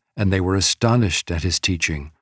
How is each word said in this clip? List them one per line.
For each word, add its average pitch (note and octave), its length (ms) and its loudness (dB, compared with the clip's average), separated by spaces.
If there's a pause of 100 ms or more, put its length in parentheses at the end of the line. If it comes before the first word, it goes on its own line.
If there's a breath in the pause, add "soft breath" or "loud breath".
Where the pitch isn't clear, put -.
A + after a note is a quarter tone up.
(160)
and G2 160 0
they F#2+ 80 2
were F#2 140 0
astonished A2 760 0
at D#2+ 100 -4
his F2 160 -2
teaching D#2+ 640 -4